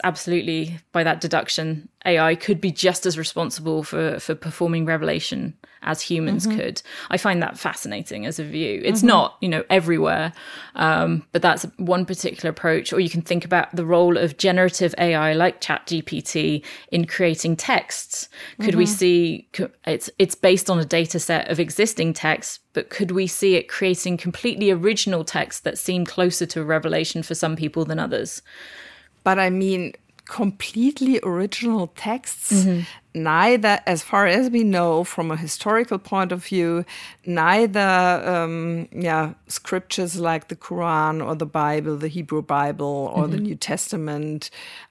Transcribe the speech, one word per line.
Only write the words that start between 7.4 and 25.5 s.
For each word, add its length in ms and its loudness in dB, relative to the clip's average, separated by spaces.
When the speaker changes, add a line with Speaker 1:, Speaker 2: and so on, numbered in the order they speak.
Speaker 1:
that 160 -4
fascinating 680 -8
as 140 -8
a 60 -8
view. 380 -4
It's 180 0
Speaker 2:
Mm-hmm. 80 8
Speaker 1:
not, 340 6
you 80 0
know, 180 0
everywhere, 640 2
um, 560 2
but 100 0
that's 220 4
one 300 0
particular 420 -6
approach. 420 0
Or 100 2
you 100 2
can 100 -2
think 240 -2
about 320 2
the 80 -2
role 320 6
of 220 0
generative 580 2
A 180 2
I 200 2
like 260 2
chat 260 -2
G 140 -4
P 220 -6
T 420 -2
in 160 2
creating 500 0
texts. 760 -4
Could 160 2
we 80 6
Speaker 2:
Mm-hmm. 100 0
Speaker 1:
see, 580 2
co-, 180 -4
it's, 220 -2
it's 160 2
based 360 4
on 80 2
a 80 0
data 320 0
set 320 -2
of 100 0
existing 540 0
texts, 460 -4
but 160 -4
could 220 -4
we 160 0
see 300 2
it 120 -2
creating 480 -2
completely 540 -2
original 520 0
texts 400 -4